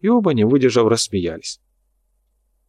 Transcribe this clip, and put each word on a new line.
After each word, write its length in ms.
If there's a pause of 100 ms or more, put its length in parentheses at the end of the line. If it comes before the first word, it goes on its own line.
И 80
оба, 240
не 120
выдержав, 440
рассмеялись. 720 (1080)